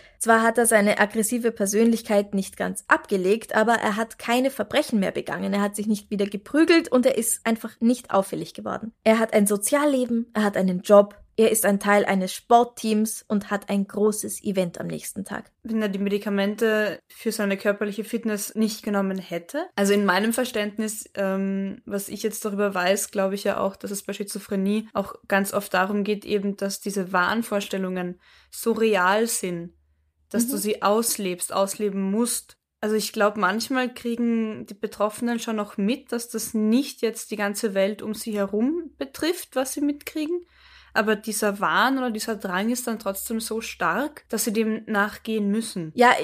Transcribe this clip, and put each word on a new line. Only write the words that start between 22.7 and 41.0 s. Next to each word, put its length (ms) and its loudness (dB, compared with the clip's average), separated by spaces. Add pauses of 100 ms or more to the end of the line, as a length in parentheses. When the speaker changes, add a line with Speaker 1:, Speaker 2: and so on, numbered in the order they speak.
Speaker 2:
weiß, 360 0
glaube 260 -2
ich 80 -6
ja 140 0
auch, 180 -2
dass 140 -10
es 120 -6
bei 100 -8
Schizophrenie 800 -2
auch 220 -4 (140)
ganz 260 2
oft 180 -4
darum 320 2
geht, 220 -2
eben, 320 -2
dass 220 -4
diese 300 -4
Wahnvorstellungen 1080 -2 (300)
so 220 -2
real 540 4
sind, 460 -4 (560)
dass 200 0
du 80 -2
Speaker 1:
Mhm. 40 -4
Speaker 2:
sie 220 -4
auslebst, 680 0
ausleben 580 -2
musst. 460 -2 (240)
Also 160 -2
ich 160 -4
glaub, 240 2
manchmal 560 0
kriegen 760 -4
die 80 -16
Betroffenen 640 -4
schon 180 -6
noch 200 -6
mit, 360 -2
dass 160 -4
das 260 -6
nicht 480 0
jetzt 280 -4
die 60 -6
ganze 380 -2
Welt 280 0
um 120 -6
sie 220 -8
herum 640 -2
betrifft, 580 -4
was 160 -2
sie 80 -6
mitkriegen. 640 -4 (500)
Aber 220 2